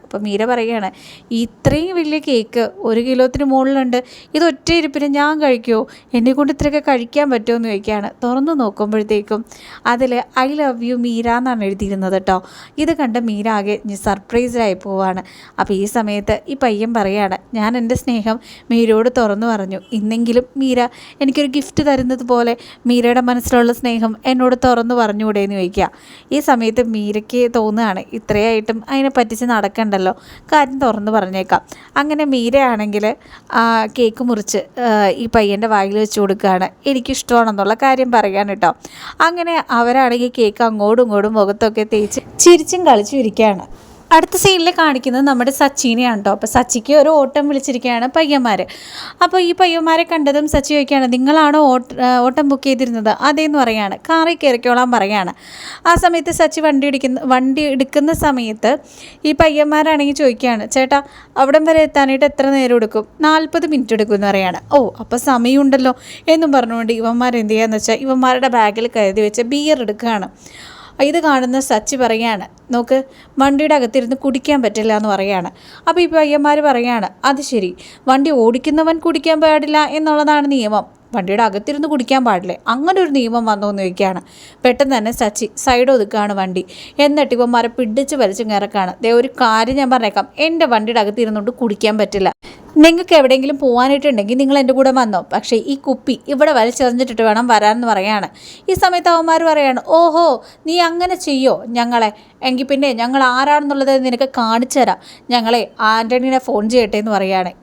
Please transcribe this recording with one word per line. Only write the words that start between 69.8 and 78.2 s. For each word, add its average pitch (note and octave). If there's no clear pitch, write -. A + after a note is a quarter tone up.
എടുക്കുകയാണ്. G#3+
ഇത് D4
കാണുന്ന C4
സച്ചി B3
പറയുകയാണ്, A3+
"നോക്ക്, A#3+
വണ്ടിയുടെ C#4+
അകത്തിരുന്ന് B3
കുടിക്കാൻ C#4
പറ്റില്ല" A3
എന്ന് G#3+
പറയുകയാണ്. G3
അപ്പോൾ E4+
ഈ E4+
പയ്യന്മാർ D4
പറയുകയാണ്, A#3+
"അത് C4+
ശരി, G3
വണ്ടി C#4